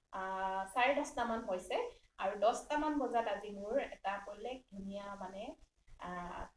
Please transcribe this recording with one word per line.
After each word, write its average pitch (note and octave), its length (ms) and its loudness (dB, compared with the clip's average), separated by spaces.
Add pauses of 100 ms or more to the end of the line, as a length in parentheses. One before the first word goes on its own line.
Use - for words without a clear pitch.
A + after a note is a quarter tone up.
(120)
আহ, F#3+ 600 0
চাৰে B3+ 220 6
দহটা C#4 300 0
মান A3+ 140 0
হৈছে A3+ 520 -2 (260)
আৰু G3+ 220 0
দহটা A#3+ 380 4
মান D4+ 220 4
বজাত A#3 280 2
আজি G#3 220 -2
মোৰ G3+ 300 -2
এটা G3+ 380 -2
বেলেগ G#3 440 -8 (100)
ধুনীয়া G3 440 -8
মানে, F#3+ 400 -8 (440)
আহ, - 460 -6 (120)